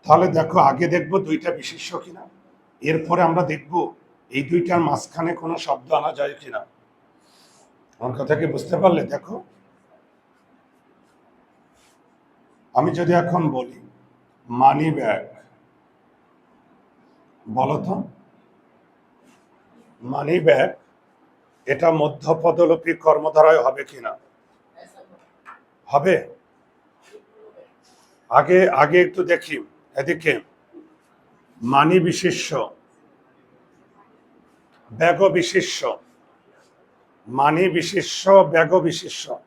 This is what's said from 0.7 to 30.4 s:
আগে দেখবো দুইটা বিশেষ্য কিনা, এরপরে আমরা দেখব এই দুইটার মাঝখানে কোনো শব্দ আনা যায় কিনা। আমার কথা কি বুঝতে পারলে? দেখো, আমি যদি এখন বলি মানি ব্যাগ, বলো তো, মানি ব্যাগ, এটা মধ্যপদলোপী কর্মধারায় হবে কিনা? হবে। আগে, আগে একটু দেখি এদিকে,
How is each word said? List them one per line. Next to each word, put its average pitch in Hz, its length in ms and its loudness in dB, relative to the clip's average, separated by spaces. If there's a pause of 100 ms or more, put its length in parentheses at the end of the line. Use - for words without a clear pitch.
আগে 143 240 -2
দেখবো 170 220 -2 (120)
দুইটা 156 220 -4 (100)
বিশেষ্য - 300 -14 (140)
কিনা, - 180 -20 (600)
এরপরে 160 460 -2
আমরা 165 140 0 (100)
দেখব 147 200 -10 (580)
এই 135 200 -4
দুইটার 175 380 0
মাঝখানে 165 440 -6 (100)
কোনো 165 140 -8 (100)
শব্দ 131 220 -6 (100)
আনা 143 200 -4
যায় 143 220 -4
কিনা। 113 200 -12 (1400)
আমার 123 180 -8
কথা 139 200 -2
কি 160 160 -2
বুঝতে - 280 -6
পারলে? 170 200 2 (100)
দেখো, 185 240 -10 (3500)
আমি 147 240 0
যদি 170 140 0 (100)
এখন 170 200 -2 (140)
বলি 127 240 -10 (680)
মানি 135 400 2 (100)
ব্যাগ, 110 260 -4 (2250)
বলো 135 300 -4 (100)
তো, 190 80 -6 (2000)
মানি 143 340 -4 (100)
ব্যাগ, 151 240 6 (960)
এটা 143 220 0 (120)
মধ্যপদলোপী 160 920 0 (120)
কর্মধারায় 156 600 4
হবে 135 240 -4
কিনা? 120 220 -12 (1800)
হবে। 147 280 2 (2250)
আগে, 147 280 4 (240)
আগে 156 240 4
একটু 185 140 -8 (120)
দেখি 156 240 -4 (440)
এদিকে, 156 320 -2 (1300)